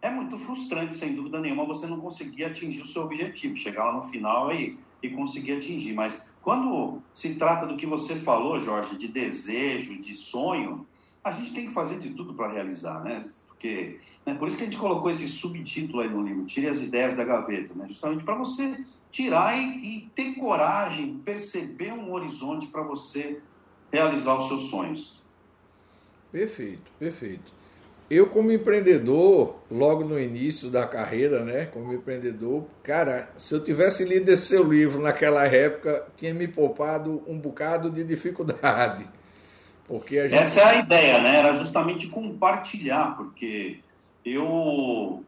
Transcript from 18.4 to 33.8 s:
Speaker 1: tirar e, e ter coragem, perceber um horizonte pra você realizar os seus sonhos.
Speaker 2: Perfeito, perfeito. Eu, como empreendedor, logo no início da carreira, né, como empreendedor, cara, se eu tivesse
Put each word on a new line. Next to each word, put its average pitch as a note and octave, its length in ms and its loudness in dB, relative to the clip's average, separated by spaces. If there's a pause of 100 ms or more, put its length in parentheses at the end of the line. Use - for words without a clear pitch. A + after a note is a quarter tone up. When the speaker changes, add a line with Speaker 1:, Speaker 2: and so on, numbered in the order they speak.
Speaker 1:
tirar G#3 480 2
e, B3+ 380 -6
e - 180 -16
ter C4 220 -6
coragem, D#3 880 0
perceber F#3+ 680 -8
um G#3+ 200 -10
horizonte D3+ 560 -8
pra D3+ 140 -8
você C#3+ 580 -8 (520)
realizar C#3 460 2
os C3+ 80 -2
seus C3+ 240 -4
sonhos. - 540 -8 (1040)
Speaker 2:
Perfeito, C3+ 580 -6 (120)
perfeito. A#2 520 -10 (560)
Eu, F3+ 200 8
como A3 240 4
empreendedor, F3+ 1040 6 (140)
logo D3+ 340 4
no D3+ 140 -2
início B2+ 520 -4
da B2 160 2
carreira, A#2 580 0
né, C3 220 -2
como B2 260 -8
empreendedor, B2 720 -4 (180)
cara, C#3+ 540 0
se - 160 -8
eu D3+ 100 0
tivesse F3+ 420 4